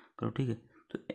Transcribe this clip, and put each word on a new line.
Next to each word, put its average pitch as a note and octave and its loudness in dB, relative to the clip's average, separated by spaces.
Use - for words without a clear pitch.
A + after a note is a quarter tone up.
करो, A2+ 2
ठीक B2 2
है। A2 2
तो - -2